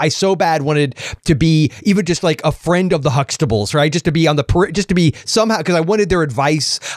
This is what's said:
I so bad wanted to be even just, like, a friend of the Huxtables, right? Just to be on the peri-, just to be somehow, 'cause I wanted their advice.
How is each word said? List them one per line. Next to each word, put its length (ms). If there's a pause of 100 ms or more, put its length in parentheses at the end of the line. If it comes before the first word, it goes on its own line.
I 80
so 260
bad 280
wanted 320 (300)
to 100
be 360 (120)
even 200
just, 200
like, 200
a 80
friend 400
of 120
the 80
Huxtables, 640
right? 200
Just 120
to 60
be 160
on 80
the 80
peri-, 300
just 160
to 60
be 180 (100)
somehow, 380
'cause 140
I 60
wanted 280
their 140
advice. 560 (180)